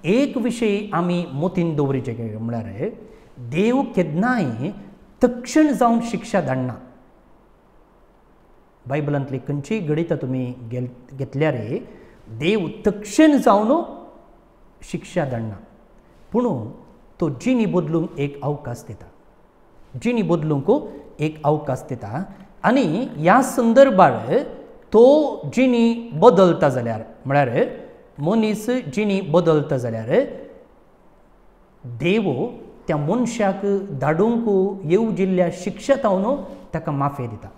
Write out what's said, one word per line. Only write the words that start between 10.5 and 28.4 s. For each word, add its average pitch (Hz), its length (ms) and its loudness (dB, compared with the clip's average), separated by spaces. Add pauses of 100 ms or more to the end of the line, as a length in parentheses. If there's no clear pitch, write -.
गेल-, 123 440 -10
घेतल्यार 135 400 -2 (720)
देव 160 400 0 (200)
तक्षण 294 500 4
जावन 226 440 4 (1000)
शिक्षा 165 440 -6
धाडना, 113 300 -6 (760)
पूण 175 400 -2 (500)
तो 160 80 0
जिणी 226 360 0
बदलूंक 160 520 0
एक 139 260 -6
अवकाश 135 440 -8
दिता, - 180 -16 (1000)
जिणी 233 180 0
बदलूंक 156 680 0 (300)
एक 156 240 -4
अवकाश 147 460 0
दिता. 120 340 -8 (400)
आनी 220 520 2
ह्या 175 260 4
संदर्भार 214 960 4 (560)
तो 269 420 6 (180)
जिणी 233 600 2
बदलता 175 560 6
जाल्यार, 117 320 -4 (240)
म्हळ्यार 139 240 2 (680)
मनीस 214 520 0